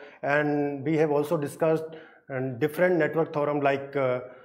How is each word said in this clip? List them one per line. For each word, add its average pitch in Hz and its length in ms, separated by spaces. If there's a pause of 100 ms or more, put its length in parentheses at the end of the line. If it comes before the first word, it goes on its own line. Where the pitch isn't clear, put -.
(240)
and 143 600
we 156 140
have 156 140
also 147 260
discussed, 160 460 (500)
um, 131 260
different 160 360
network 156 380
theorem 147 260
like, 139 380
uh, 127 240 (240)